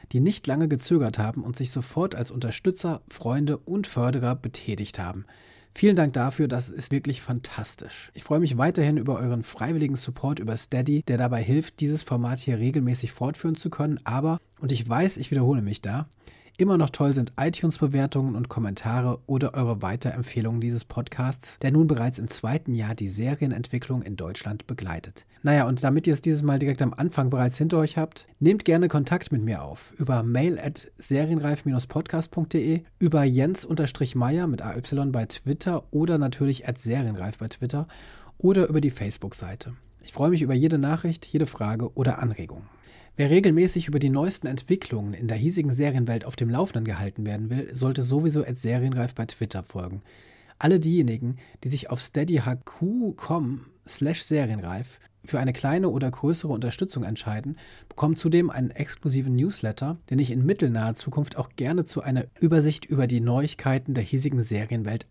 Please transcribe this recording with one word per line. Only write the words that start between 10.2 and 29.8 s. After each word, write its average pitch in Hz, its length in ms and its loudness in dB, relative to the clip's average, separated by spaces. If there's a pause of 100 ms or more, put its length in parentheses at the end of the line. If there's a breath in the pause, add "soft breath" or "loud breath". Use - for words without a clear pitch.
über 110 180 -4
Steady, 135 460 0
der 123 160 0
dabei 120 240 0
hilft, 139 380 0
dieses 151 240 0
Format 120 340 -2
hier 120 220 -2
regelmäßig 127 500 0
fortführen 156 460 -2
zu - 140 -6
können, 151 340 -2
aber, 151 340 0 (220)
und 135 100 -2
ich 117 180 -2
weiß, 170 280 2
ich 135 160 -6
wiederhole 131 300 4
mich 101 200 -4
da, 120 240 -4 (500 soft breath)
immer 185 220 4
noch 151 120 4
toll 139 240 2
sind 123 220 0
iTunes-Bewertungen 139 1000 0
und 123 120 -2
Kommentare 120 800 -2
oder 131 280 0
eure 117 280 0
Weiterempfehlungen 117 800 -2
dieses 120 240 -2
Podcasts, - 760 -6
der 135 140 2
nun 156 160 6
bereits 123 320 0
im 113 80 -4
zweiten 123 460 -2
Jahr 110 200 -2
die 101 140 -4
Serienentwicklung 123 960 -2
in 104 120 -8
Deutschland 98 540 -8
begleitet. 92 580 -10 (160 soft breath)
Naja, 143 240 4
und 127 160 0
damit 143 240 2
ihr 156 80 4
es 147 80 -2
dieses 147 220 2
Mal 139 160 2
direkt 139 200 0
am 127 140 2
Anfang 165 340 0
bereits 127 300 2
hinter 160 200 2
euch 156 200 2
habt, - 300 -6 (100)
nehmt 190 260 4
gerne 170 220 6
Kontakt 156 460 0
mit 117 100 0
mir 98 220 -2
auf - 320 -14